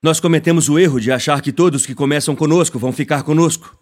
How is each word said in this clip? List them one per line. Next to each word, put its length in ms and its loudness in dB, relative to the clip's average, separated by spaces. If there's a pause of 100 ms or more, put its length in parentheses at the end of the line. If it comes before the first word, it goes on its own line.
Nós 180 0
cometemos 480 2
o 100 2
erro 220 2
de 100 -2
achar 300 0
que 120 -6
todos 340 0
que 80 -10
começam 420 -2
conosco 420 0
vão 140 -4
ficar 300 -4
conosco. 600 -2